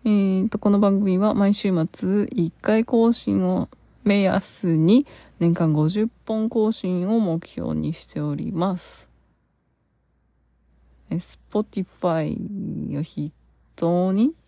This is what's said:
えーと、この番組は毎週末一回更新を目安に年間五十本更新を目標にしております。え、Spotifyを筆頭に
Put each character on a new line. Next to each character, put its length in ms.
え 40
ー 400
と、 120
こ 100
の 80
番 220
組 180
は 160
毎 180
週 200
末 380
一 220
回 220
更 280
新 360
を 200
目 160
安 560
に 280
年 120
間 200
五 160
十 200
本 240
更 220
新 400
を 80
目 260
標 300
に 180
し 140
て 140
お 120
り 200
ま 260
す。 300
え、 60
Spotify 1800
を 20
筆 300
頭 380
に 200